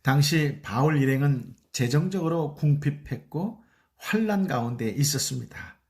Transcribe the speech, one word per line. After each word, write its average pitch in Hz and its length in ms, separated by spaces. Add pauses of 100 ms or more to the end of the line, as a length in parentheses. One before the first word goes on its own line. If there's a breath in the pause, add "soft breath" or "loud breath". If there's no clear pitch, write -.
당시 143 600
바울 143 380
일행은 135 540 (160)
재정적으로 160 840
궁핍했고 147 1080 (340 loud breath)
환난 208 500
가운데 117 420
있었습니다. 135 880 (120)